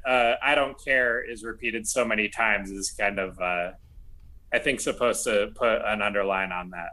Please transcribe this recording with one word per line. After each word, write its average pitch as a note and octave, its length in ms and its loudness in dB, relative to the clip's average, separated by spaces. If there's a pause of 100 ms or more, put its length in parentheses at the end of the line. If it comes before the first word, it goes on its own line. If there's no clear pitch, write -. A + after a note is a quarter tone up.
uh, B2 360 4
"I C#3+ 120 4
don't C#3 280 0
care" B2+ 400 2
is A2+ 220 -10
repeated A2+ 420 -4
so B2+ 180 2
many A2 240 2
times G2+ 420 0
is G2 200 -6
kind G2+ 300 -2
of, F#2 180 -6
uh, F2+ 340 -2 (800)
I A#2+ 60 2
think, C3 220 0
supposed A#2+ 440 0
to G#2+ 300 2
put A2+ 300 2
an G#2 180 0
underline G2 480 0
on F2+ 200 -6
that. F2 220 -10